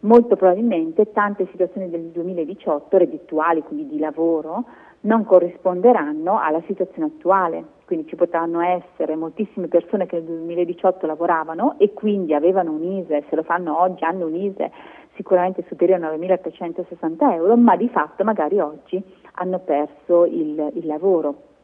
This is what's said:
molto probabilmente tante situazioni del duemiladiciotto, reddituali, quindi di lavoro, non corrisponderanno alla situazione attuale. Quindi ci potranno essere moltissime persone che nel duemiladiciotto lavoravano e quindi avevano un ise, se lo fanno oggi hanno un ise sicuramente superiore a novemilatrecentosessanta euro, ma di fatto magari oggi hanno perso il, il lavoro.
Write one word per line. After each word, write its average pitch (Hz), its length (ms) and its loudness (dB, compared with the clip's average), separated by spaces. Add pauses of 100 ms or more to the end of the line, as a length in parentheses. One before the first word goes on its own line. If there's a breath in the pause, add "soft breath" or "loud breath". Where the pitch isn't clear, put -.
molto 226 360 6
probabilmente 190 720 2
tante 202 400 -2
situazioni 185 400 -4
del 165 220 -8
duemiladiciotto, 170 840 -4
reddituali, 156 680 0
quindi 147 240 -10
di 151 100 -8
lavoro, 160 680 -2 (360 loud breath)
non 214 240 2
corrisponderanno 180 1120 2
alla 160 280 0
situazione 180 500 -6
attuale. 175 480 0 (200)
Quindi 160 220 -6
ci - 80 -12
potranno 170 460 -2
essere 175 560 -2
moltissime 165 500 -6
persone 170 400 0
che 170 140 -6
nel 165 40 -10
duemiladiciotto 170 840 -2
lavoravano 165 720 -2
e 208 160 2
quindi 196 380 -2
avevano 170 380 0
un 156 140 -6
ise, 170 440 -4
se - 60 -6
lo 156 80 -2
fanno 170 380 -4
oggi 180 240 0
hanno 170 220 -4
un 160 100 -6
ise 196 340 -6 (460 loud breath)
sicuramente 185 500 0
superiore 185 340 0
a 165 60 -6
novemilatrecentosessanta 170 1300 -4
euro, 180 220 4
ma 240 180 6
di 196 140 0
fatto 151 340 -4
magari 196 380 0
oggi 156 420 -6 (360 loud breath)
hanno 185 220 -4
perso 170 640 2
il, 151 480 -4
il 165 120 -6
lavoro. 156 600 -2 (180)